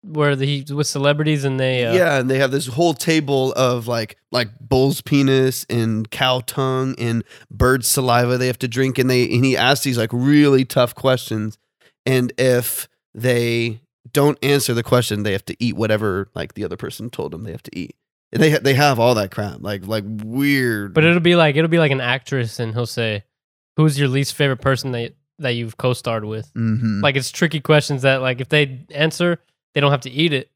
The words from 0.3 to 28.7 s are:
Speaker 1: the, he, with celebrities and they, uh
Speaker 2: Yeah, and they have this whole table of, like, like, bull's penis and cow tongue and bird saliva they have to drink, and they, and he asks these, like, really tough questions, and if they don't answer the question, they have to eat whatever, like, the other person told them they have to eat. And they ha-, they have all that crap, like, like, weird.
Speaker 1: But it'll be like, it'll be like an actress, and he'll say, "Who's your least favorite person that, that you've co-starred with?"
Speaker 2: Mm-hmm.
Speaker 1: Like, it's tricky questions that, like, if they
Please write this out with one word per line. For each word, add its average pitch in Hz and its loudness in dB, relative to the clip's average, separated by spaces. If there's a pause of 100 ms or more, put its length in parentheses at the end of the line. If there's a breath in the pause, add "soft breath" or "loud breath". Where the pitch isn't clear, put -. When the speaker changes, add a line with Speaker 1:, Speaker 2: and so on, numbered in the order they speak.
Speaker 1:
the, 135 -2
he, 139 -4
with 147 -2
celebrities 147 0
and 131 -2
they, 127 0
uh 117 0
Speaker 2:
Yeah, 170 4
and 127 0
they 131 2
have 135 2
this 139 -2
whole 156 0
table 139 0
of, 123 0
like, 117 -4 (120)
like, 120 -2 (100)
bull's 135 2
penis 135 2
and 113 -2
cow 127 0
tongue 131 -4
and 117 -2 (260 loud breath)
bird 123 2
saliva 123 2
they 127 0
have 123 -4
to 127 -4
drink, 127 -2
and 131 2
they, 127 4
and 120 0
he 131 2
asks 127 2
these, 131 -2
like, 113 -2
really 135 4
tough 123 0
questions, 110 -2 (480 soft breath)
and 127 0
if 123 0 (280)
they 117 -2 (320)
don't 143 2
answer 135 2
the 117 -2
question, 110 0
they 104 -2
have 98 -4
to - -10
eat 117 -2
whatever, 104 0
like, - -8
the 101 -8
other 87 -8
person - -12
told - -8
them 80 -12
they 82 -12
have - -14
to - -20
eat. - -12 (340)
And - 2
they 156 6
ha-, 147 2
they 139 2
have 139 4
all 120 6
that 101 -2
crap, 95 -8
like, 98 -8
like, 107 -4
weird. 110 -2
Speaker 1:
But 156 4
it'll 170 4
be 175 4
like, 151 4
it'll 160 2
be 170 2
like 151 4
an 131 -2
actress, 123 -4
and 113 -4
he'll 120 -2
say, 110 -4 (540)
"Who's 147 4
your 143 0
least 135 -2
favorite 135 -2
person 135 -2
that, 117 -8 (240)
that 135 -4
you've 117 -6
co-starred 117 -2
with?" 110 -10
Speaker 2:
Mm-hmm. 110 -2
Speaker 1:
Like, 135 2
it's 131 -4
tricky 160 -2
questions 147 0
that, 135 2
like, 127 -4
if 120 -8
they 143 0